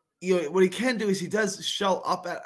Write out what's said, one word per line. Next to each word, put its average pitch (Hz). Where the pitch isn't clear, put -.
You 180
know, 143
what 185
he 185
can 233
do 208
is 190
he 175
does 208
shell 190
up 180
at 175